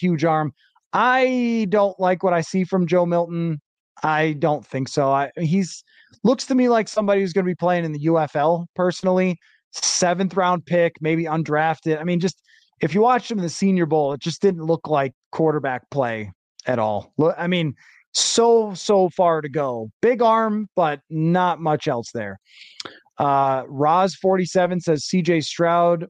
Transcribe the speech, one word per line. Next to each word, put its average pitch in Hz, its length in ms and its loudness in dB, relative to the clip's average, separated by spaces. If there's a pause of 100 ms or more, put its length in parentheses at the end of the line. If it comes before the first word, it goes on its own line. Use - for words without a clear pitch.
huge 170 240 0
arm." 156 280 0 (400)
I 240 800 2
don't 202 280 0
like 185 240 0
what 185 120 2
I 165 80 0
see 185 200 -2
from 180 240 0
Joe 175 180 2
Milton. 170 560 -2 (440)
I 156 300 0
don't 147 300 -2
think 131 240 -6
so. 139 220 0
I, 139 280 0
he's 175 440 -2 (400)
looks 247 260 0
to 269 60 -2
me 254 140 4
like 226 180 2
somebody 202 360 0
who's 180 100 -2
gonna 185 140 0
be 185 80 -2
playing 175 320 0
in 156 60 -6
the 147 80 -8
U 160 180 2
F 151 180 -2
L, 170 380 0
personally. 185 640 0 (340)
Seventh 180 640 -2
round 180 300 0
pick, 170 340 0
maybe 165 240 0
undrafted. 156 720 -2
I 156 60 -8
mean, 175 160 0
just, 180 180 -4 (440)
if 160 120 -2
you 208 60 4
watched 254 300 2
him 226 80 -4
in 185 40 -4
the 170 60 -4
Senior 180 380 0
Bowl, 147 260 0
it 139 80 -8
just - 220 -8
didn't 180 220 0
look 160 220 -2
like 139 260 0 (200)
quarterback 143 580 -2
play 113 400 -4 (360)
at 127 120 0
all. 107 380 -4
Look, 156 220 2
I 170 80 -6
mean, 170 260 -2 (400)
so, 233 640 2
so 190 340 2
far 165 320 2
to 147 80 -8
go. 123 400 -6 (140)
Big 233 180 2
arm, 220 560 2
but 151 320 0
not 165 540 0
much 151 260 -2
else 120 240 -4
there. 101 260 -8 (800)
Uh, 139 500 0
Roz 160 500 0
forty-seven 185 640 0
says, 156 260 -2
"C 185 160 0
J 165 180 2
Stroud 170 680 0